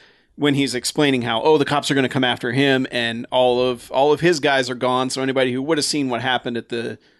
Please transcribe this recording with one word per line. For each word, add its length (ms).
when 200
he's 180
explaining 480
how, 220
"Oh, 160
the 60
cops 260
are 20
gonna 160
come 140
after 300
him, 380
and 380
all 320
of, 300
all 200
of 100
his 180
guys 300
are 60
gone, 360
so 100
anybody 320
who 80
would 160
have 80
seen 240
what 120
happened 360
at 120
the 280